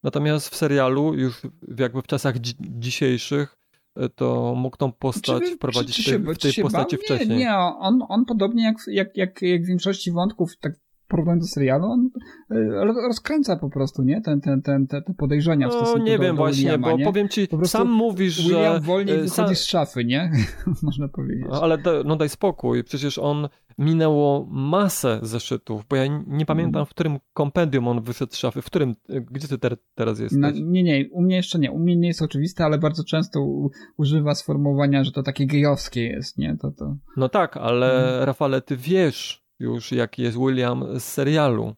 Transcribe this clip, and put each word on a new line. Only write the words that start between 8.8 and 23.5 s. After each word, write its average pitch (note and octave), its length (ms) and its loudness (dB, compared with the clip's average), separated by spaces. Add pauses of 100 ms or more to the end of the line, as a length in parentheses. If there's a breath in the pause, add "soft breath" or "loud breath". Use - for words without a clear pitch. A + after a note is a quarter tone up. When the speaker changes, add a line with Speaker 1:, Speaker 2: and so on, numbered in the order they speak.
Speaker 2:
jak, G3 300 -2
jak, F#3 240 -2
jak F3+ 220 2
w F3 40 -4
większości F#3 440 0
wątków, F3 500 -2
tak D3+ 120 -4 (340)
porównując E3+ 360 2
do D#3 40 -4
serialu, C#3 380 2
on, B3 240 2 (420 loud breath)
y, A3 180 2
ro-, A3 380 0
rozkręca A#3+ 500 0
po D3 120 -4
prostu, C3+ 340 -2
nie? C#3+ 180 2
Ten, D3 200 0
ten, C3+ 200 0
ten, C3+ 260 0
te, C#3+ 140 -6
te F#3 120 -8
podejrzenia D3 560 2
w - 20 0
Speaker 1:
No, A#3+ 60 0
Speaker 2:
stosunku A#3 300 2
Speaker 1:
nie A3 100 4
Speaker 2:
do, F#3 60 2
Speaker 1:
wiem - 120 2
Speaker 2:
do - 60 2
Speaker 1:
właśnie, C3+ 220 2
Speaker 2:
Williama, D#3 280 2
Speaker 1:
bo D#3+ 60 2
Speaker 2:
nie? C#3 80 2
Speaker 1:
powiem G3+ 240 2
ci, G3+ 180 0
Speaker 2:
Po D#3+ 100 -2
prostu F3+ 200 2
Speaker 1:
sam A#3+ 140 2
mówisz, F#3+ 560 2
Speaker 2:
William E3 280 4
Speaker 1:
że, F3+ 40 2
Speaker 2:
wolniej F#3+ 360 0
Speaker 1:
y, - 60 2
Speaker 2:
wychodzi F3+ 140 -2
Speaker 1:
sam G3+ 200 2
Speaker 2:
z - 100 -2
szafy, C#3+ 400 0
nie? D#3 260 0 (220)
<laughs> - 300 -4
Można C#3 240 -2
powiedzieć. C3 420 -6
Speaker 1:
No, C#3+ 140 -2
ale D#3+ 140 2
da-, D3 280 0
no D3+ 100 2
daj D3+ 140 0
spokój, B2 540 -2
przecież C#3 340 -4
on D3 320 -2 (280 soft breath)